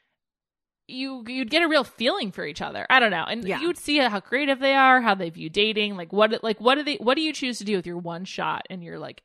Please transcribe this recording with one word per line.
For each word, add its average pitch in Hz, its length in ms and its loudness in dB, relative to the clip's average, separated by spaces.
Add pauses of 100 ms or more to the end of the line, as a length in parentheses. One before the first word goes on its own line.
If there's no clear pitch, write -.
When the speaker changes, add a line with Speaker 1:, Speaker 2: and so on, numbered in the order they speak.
(920)
Speaker 1:
you, 262 380 -10
you'd 254 220 -4
get 311 120 4
a 330 60 2
real 294 160 4
feeling 269 480 -2
for 170 140 -8
each 147 160 -10
other. - 260 -6
I 262 100 6
don't 226 120 6
know. 165 140 -2
And 226 220 -6
Speaker 2:
Yeah. 185 140 -4
Speaker 1:
you 320 60 -2
would 349 100 -2
see 294 220 -2
how 214 220 2
creative 269 380 0
they 269 160 2
are, 262 280 6
how 220 120 2
they 185 140 -4
view 160 220 -10
dating. 208 480 0
Like, 175 160 -10
what, 220 280 4
like, 214 200 -2
what 254 140 6
do 294 60 -2
they, 285 140 -2
what 240 180 2
do 320 60 0
you 311 140 -2
choose 254 240 -6
to 202 60 -12
do 208 120 0
with 180 100 -4
your 175 120 -8
one 170 260 -8
shot 160 460 -6
and 180 120 -12
your, 165 160 -12
like, 143 260 -14